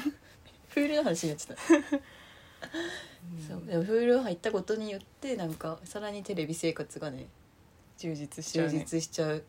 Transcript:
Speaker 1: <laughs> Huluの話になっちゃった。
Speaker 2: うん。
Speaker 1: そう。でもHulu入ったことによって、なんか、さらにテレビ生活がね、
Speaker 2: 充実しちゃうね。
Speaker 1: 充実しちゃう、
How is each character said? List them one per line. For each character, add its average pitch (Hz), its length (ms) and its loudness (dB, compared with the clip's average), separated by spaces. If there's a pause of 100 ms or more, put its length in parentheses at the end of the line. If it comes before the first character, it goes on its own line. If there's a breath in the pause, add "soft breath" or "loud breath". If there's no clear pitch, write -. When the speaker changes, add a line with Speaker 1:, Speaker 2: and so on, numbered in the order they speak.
Speaker 1:
<laughs> - 680 -8
Hulu 294 220 2
の 302 60 4
話 170 200 0
に 160 60 2
な 147 60 -2
っ - 40 -14
ち - 120 -10
ゃ - 20 -10
っ - 40 -12
た。 - 160 6
Speaker 2:
う 294 60 10
ん。 - 1800 -8
Speaker 1:
そ 165 40 -12
う。 - 20 -10
で 170 100 0
も 170 60 4
Hulu 240 380 6
入 208 120 0
っ 170 40 -4
た 220 140 0
こ 196 100 2
と 208 140 0
に 214 160 -4
よ 196 80 -6
っ - 20 -12 (180)
て、 262 160 -2
な 185 100 -2
ん 160 100 -4
か、 160 280 -6
さ 208 160 -8
ら 208 120 -6
に 202 120 -8
テ 202 120 -4
レ 160 100 0
ビ 160 80 -4
生 165 200 0
活 - 260 -8
が 156 120 -6
ね、 131 140 -10 (720)
Speaker 2:
充 165 180 -4
実 147 300 -8
し - 60 -8
ち 165 100 2
ゃ - 20 6
う 160 40 4
ね。 147 60 2
Speaker 1:
充 156 60 4
実 165 220 0
し 160 60 -4
ち - 160 -2
ゃ 156 40 2
う、 151 220 -2